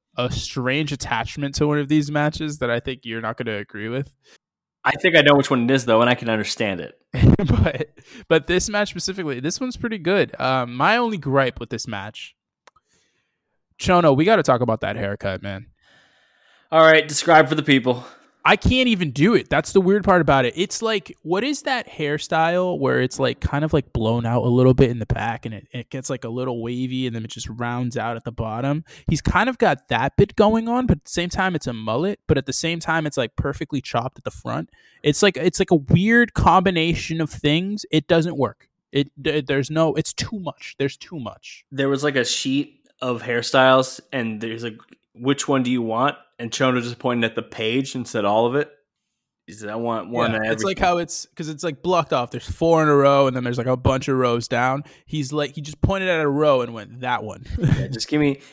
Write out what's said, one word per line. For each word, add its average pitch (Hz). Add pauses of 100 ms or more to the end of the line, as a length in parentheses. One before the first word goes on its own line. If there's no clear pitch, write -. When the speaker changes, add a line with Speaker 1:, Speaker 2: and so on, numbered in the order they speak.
(180)
Speaker 1:
a 123
strange 139
attachment 139
to 147
one 147
of 143
these 147
matches 151
that 120
I 117
think 131
you're 113
not 113
gonna 113
agree 104
with. 131 (720)
Speaker 2:
I 127
think 165
I 156
know 143
which 139
one 123
it 120
is, 131
though, 113
and 120
I 123
can 117
understand 104
it. - (140)
Speaker 1:
<laughs> - (120)
But, - (400)
but 160
this 180
match 208
specifically, 170
this 151
one's 254
pretty 220
good. 175
Um, 127
my 175
only 226
gripe 135
with 117
this 113
match, 104 (1400)
Chono, 170
we 151
gotta 202
talk 123
about 113
that 104
haircut, 101
man. 98 (1040)
Speaker 2:
All 160
right, 156
describe 156
for 156
the 151
people. 127 (380)
Speaker 1:
I 180
can't 254
even 180
do 151
it. 135
That's -
the 190
weird 190
part 180
about 135
it. 120
It's -
like, 220
what 180
is 285
that 254
hairstyle 165
where 131
it's, 127
like, 131
kind 143
of, 156
like, 147
blown 113
out 117
a 123
little 127
bit 131
in 120
the 107
back 113
and 113
it, 95
it 120
gets, 135
like, 127
a 117
little 123
wavy 127
and 117
then 110
it 113
just -
rounds 120
out 117
at 113
the 117
bottom? 120 (260)
He's 151
kind 214
of 247
got 160
that 123
bit -
going 220
on, 247
but 208
at -
the -
same 175
time 185
it's -
a 123
mullet, 117
but 151
at 135
the 135
same 165
time 160
it's, 143
like, 123
perfectly 139
chopped -
at -
the -
front. - (320)
It's -
like, 196
it's 165
like 160
a 180
weird 208
combination 170
of 151
things. 175
It 156
doesn't 170
work. 117 (220)
It, 139 (140)
th-, 147
there's 139
no, 160
it's -
too -
much. -
There's 139
too -
much. -
Speaker 2:
There 139
was, 139
like, 143
a 123
sheet - (200)
of 123
hairstyles 131 (120)
and 113
there's, 113
like, 113 (360)
"Which 135
one 135
do 123
you 123
want?" 117 (220)
And 117
Chono 127
just 120
pointed 120
at 113
the 113
page 120
and 123
said, 104
"All 107
of 123
it." 147 (800)
He 107
said, 104
"I 107
want 113
one 117
Speaker 1:
Yeah, 110
Speaker 2:
of 110
Speaker 1:
it's 113
like 190
Speaker 2:
everything." -
Speaker 1:
how 175
it's, - (100)
'cause 156
it's, 151
like, 151
blocked 175
off. 123
There's -
four 165
in 151
a 147
row, 139
and 127
then 127
there's, 120
like, 120
a 127
bunch 131
of 135
rows 120
down. 131 (220)
He's 139
like, 147
he 156
just 147
pointed 190
at 165
a 151
row 143
and 117
went, 110
"That 123
one." 110
<laughs> -
Speaker 2:
Yeah, 139
just 127
give 151
me, 143 (140)